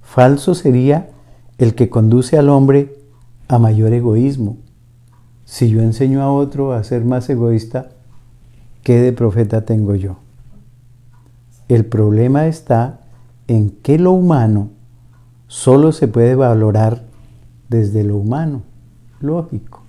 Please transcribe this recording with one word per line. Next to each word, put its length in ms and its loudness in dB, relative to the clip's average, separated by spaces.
Falso 540 0
sería 560 0
el 160 2
que 160 0
conduce 480 2
al 100 4
hombre 480 2
a 100 2
mayor 340 2
egoísmo. 640 -2
Si 240 -2
yo 140 2
enseño 400 0
a 100 0
otro 400 -2
a 120 -4
ser 200 -4
más 240 -4
egoísta, 640 -4
¿qué 160 2
de 140 2
profeta 540 -2
tengo 280 -2
yo? 220 -6
El 160 2
problema 600 0
está 540 -4
en 220 0
que 280 -2
lo 140 2
humano 580 0
solo 460 2
se 160 -2
puede 260 2
valorar 680 0
desde 360 0
lo 120 -2
humano, 460 -4
lógico. 680 -8